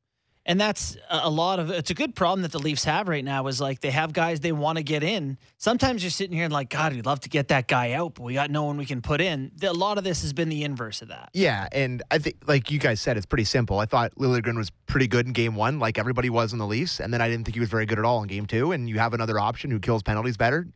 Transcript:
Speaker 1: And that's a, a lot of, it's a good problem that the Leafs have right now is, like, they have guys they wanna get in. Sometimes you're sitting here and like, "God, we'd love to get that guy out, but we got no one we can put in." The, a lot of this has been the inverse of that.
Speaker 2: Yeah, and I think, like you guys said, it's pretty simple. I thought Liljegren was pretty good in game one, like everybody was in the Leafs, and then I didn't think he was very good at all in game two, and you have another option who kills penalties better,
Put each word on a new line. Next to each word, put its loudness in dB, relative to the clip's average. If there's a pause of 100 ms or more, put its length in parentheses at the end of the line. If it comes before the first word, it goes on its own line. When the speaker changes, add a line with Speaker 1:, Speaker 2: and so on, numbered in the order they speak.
(440)
Speaker 1:
And 2
that's 0 (120)
a, 0
a 2
lot 2
of, -2
it's -2
a 0
good -4
problem 2
that -2
the -4
Leafs -2
have 0
right -2
now -2
is, -2
like, -2
they -2
have 0
guys 0
they -2
wanna 0
get 0
in. -2 (200)
Sometimes 2
you're -2
sitting -4
here 0
and -2
like, 0
"God, 0
we'd -4
love 0
to -12
get 0
that 2
guy 2
out, -2
but -14
we -6
got 0
no 0
one -2
we -4
can -6
put 0
in." 0
The, 0
a 0
lot 0
of -4
this 0
has -4
been 0
the -2
inverse -6
of -16
that. -16
Speaker 2:
Yeah, 2
and -2
I 4
think, -2 (100)
like 2
you 2
guys 2
said, 0
it's -2
pretty 2
simple. 2
I 2
thought 2
Liljegren 2
was -4 (160)
pretty 2
good 2
in -4
game 0
one, 0
like 0
everybody 0
was 0
in -4
the -2
Leafs, -2
and -2
then 0
I 2
didn't -2
think -4
he -2
was 0
very 0
good 0
at 0
all 4
in -6
game -4
two, 0
and -4
you -2
have 2
another 0
option 0
who 0
kills 0
penalties -2
better, 2